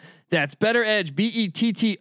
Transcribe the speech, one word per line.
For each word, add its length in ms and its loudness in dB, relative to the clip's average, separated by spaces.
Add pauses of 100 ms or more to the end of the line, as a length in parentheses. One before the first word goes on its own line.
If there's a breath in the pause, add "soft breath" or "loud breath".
(280 loud breath)
That's 260 -2
Better 300 2
Edge, 320 0
B 120 0
E 200 -2
T 240 0
T 280 0